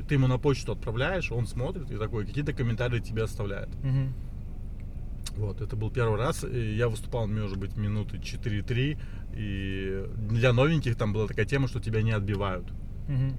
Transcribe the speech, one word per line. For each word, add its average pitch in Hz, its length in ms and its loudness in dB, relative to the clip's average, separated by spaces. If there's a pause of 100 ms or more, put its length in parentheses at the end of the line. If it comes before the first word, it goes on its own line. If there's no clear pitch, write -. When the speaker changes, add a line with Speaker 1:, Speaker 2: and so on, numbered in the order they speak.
Speaker 1:
ты 147 60 2
ему 131 140 6
на 127 100 4
почту 131 340 2
отправляешь, 139 600 0
он 117 140 0
смотрит 147 440 -4
и 113 60 -4
такой, 107 300 -2
какие-то 147 260 -2
комментарии 117 480 2
тебе 110 240 0
оставляет. 101 440 -2 (140)
Speaker 2:
Мгм. 135 300 2 (1200)
Speaker 1:
Вот, 101 240 -2
это 110 160 -4
был 104 140 -2
первый 110 280 2
раз, 139 260 0
и 120 320 -2
я 120 120 4
выступал, 113 400 -2
может 104 300 -2
быть, 98 180 -4
минуты 104 440 -2
четыре-три, 110 760 0 (400)
и 98 680 -2 (240)
для 117 240 6
новеньких 131 440 4
там 107 160 2
была 107 160 2
такая 107 180 2
тема, 135 220 2
что 113 120 -4
тебя 110 220 2
не 110 100 4
отбивают. 98 540 0 (420)
Speaker 2:
Мгм. 135 300 2